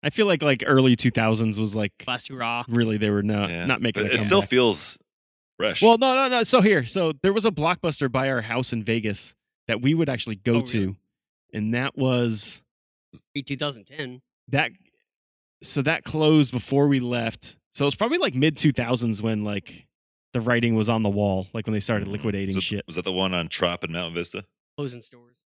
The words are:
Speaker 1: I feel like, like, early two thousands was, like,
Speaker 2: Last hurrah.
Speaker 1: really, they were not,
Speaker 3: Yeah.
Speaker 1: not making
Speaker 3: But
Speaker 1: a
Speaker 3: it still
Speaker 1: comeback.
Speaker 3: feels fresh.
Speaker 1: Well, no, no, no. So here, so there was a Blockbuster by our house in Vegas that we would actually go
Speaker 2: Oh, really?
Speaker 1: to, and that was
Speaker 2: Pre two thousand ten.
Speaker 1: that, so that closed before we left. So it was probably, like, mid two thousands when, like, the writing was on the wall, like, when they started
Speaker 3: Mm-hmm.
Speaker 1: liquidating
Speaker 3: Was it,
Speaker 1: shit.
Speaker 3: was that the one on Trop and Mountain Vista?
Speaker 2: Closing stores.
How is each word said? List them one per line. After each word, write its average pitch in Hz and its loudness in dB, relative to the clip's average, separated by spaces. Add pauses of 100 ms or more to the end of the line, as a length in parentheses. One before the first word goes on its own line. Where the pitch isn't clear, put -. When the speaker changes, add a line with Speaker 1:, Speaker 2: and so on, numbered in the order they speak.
Speaker 1:
I 151 0
feel 214 0
like, 170 2
like, 139 2
early 131 6
two 120 2
thousands 113 0
was, 107 -4
like, 104 -4 (160)
Speaker 2:
Last 123 -8
hurrah. 120 -6
Speaker 1:
really, 113 2
they 104 2
were 101 2
not, 101 0
Speaker 3:
Yeah. 85 -4
Speaker 1:
not 127 0
making 107 -2
Speaker 3:
But 104 0
Speaker 1:
a - 2
Speaker 3:
it 113 2
still 180 4
Speaker 1:
comeback. 196 -2
Speaker 3:
feels 120 2 (640)
fresh. 107 0
Speaker 1:
Well, 226 8
no, 262 2
no, 262 2
no. 247 2
So 254 4
here, 180 4
so 165 0
there 196 2
was 208 0
a 226 4
Blockbuster 151 -2
by 131 0
our 123 -2
house 117 -4
in 110 -4
Vegas 107 -4 (320)
that 113 -2
we 139 4
would 160 0
actually 113 -6
go 117 0
Speaker 2:
Oh, - 4
really? - -6
Speaker 1:
to, 98 -2 (560)
and 110 -4
that 131 -4
was 120 -2 (720)
Speaker 2:
Pre 143 -6
two 135 -8
thousand 135 -6
ten. 131 -10 (280)
Speaker 1:
that, 139 0 (920)
so - -4
that 156 -2
closed 156 4
before 135 2
we 139 2
left. 120 -6 (160)
So 139 -2
it - 2
was 143 -2
probably, 247 -2
like, 226 -2
mid 147 2
two 151 2
thousands 117 -2
when, 110 -2
like, 101 -8 (460)
the 120 -2
writing 117 2
was 110 2
on 113 2
the 104 0
wall, 98 0
like, 110 -8
when 110 -2
they 107 0
started 101 -2
Speaker 3:
Mm-hmm. 98 -10
Speaker 1:
liquidating 101 -4
Speaker 3:
Was 98 -2
it, 92 -2
Speaker 1:
shit. 101 -6
Speaker 3:
was 85 -6
that 87 -4
the 95 -4
one 92 0
on 82 -2
Trop 87 -2
and 80 -8
Mountain 85 -6
Vista? 92 -8 (320)
Speaker 2:
Closing 123 -10
stores. 120 -20 (120)